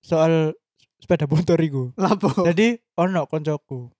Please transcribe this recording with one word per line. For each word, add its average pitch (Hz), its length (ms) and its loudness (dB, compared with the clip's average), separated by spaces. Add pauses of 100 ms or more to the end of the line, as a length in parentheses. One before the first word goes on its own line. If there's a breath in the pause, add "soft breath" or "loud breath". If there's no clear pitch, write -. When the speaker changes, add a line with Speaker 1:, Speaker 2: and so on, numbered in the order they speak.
Speaker 1:
Soal 160 500 2 (460)
sepeda - 280 0
motor 160 320 2
iku. 135 380 -2
Speaker 2:
Lah, 190 160 0
apa? 190 320 0
Speaker 1:
Jadi 202 320 2 (180)
ono 175 320 0
koncoku. 147 640 -6 (120)